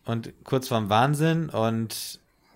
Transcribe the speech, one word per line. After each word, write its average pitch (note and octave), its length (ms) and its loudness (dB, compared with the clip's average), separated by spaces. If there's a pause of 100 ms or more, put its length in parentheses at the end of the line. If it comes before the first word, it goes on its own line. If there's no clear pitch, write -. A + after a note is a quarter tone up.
und A2+ 260 -4 (120)
kurz C3 240 -2
vorm A2 200 0
Wahnsinn D3+ 600 2
und A2+ 680 -4 (380)